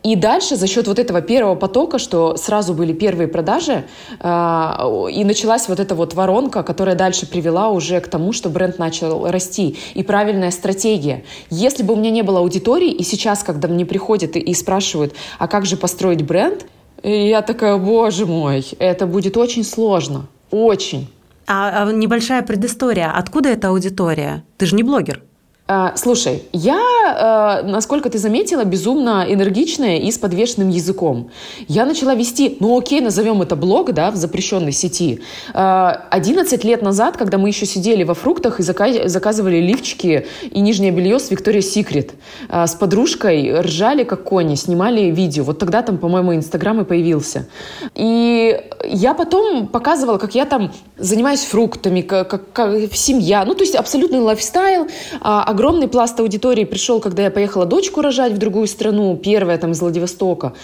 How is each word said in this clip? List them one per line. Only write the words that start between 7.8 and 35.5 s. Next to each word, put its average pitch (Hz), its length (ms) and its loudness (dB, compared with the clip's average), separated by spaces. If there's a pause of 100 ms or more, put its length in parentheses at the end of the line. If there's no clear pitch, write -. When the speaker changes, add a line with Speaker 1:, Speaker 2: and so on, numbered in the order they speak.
Speaker 1:
к 180 80 -8
тому, 180 260 -2
что 196 160 -6
бренд 180 300 -2
начал 160 520 -2
расти. 185 440 -2 (200)
И 190 80 -4
правильная 202 480 0
стратегия. 190 720 -2 (260)
Если 233 340 0
бы 208 100 2
у 208 40 2
меня 220 140 0
не 226 120 0
было 190 160 2
аудитории, 190 520 2
и 180 120 -4
сейчас, 202 400 -2
когда 156 240 -4
мне 170 180 0
приходят 180 500 -2
и, 165 40 0
и 180 140 -2
спрашивают: 175 600 -2 (260)
«А 165 80 -2
как 196 180 0
же 185 120 -2
построить 175 440 0
бренд?», 196 440 0 (380)
и 208 240 0
я 214 140 4
такая: 214 360 0
«Боже 208 480 2
мой, 143 380 0 (160)
это 180 280 0
будет 190 280 -2
очень 240 280 0
сложно, 165 640 -2 (240)
очень». 202 560 0 (400)
Speaker 2:
А, 202 360 0
а 208 80 0
небольшая 233 520 0
предыстория. 214 760 -2
Откуда 277 300 0
эта 208 200 0
аудитория? 170 720 -2 (140)
Ты 190 100 0
же 175 80 2
не 226 80 4
блогер. 233 380 0 (500)
Speaker 1:
А, 185 240 2
слушай, 240 460 0 (100)
я, 226 1120 2
э, 185 40 -4
насколько 233 420 -2
ты 226 80 -4
заметила, 254 460 0
безумно 202 680 0
энергичная 202 680 2
и 190 100 0
с 226 80 -4
подвешенным 196 520 0
языком. 170 600 -2 (380)
Я 208 180 2
начала 269 300 0
вести, 240 440 0
ну 226 160 4
окей, 262 260 2
назовем 214 420 2
это 165 120 -2
блог, 196 380 2
да, 160 160 2
в 220 60 -4
запрещенной 175 560 -2
сети. 160 480 -2 (340)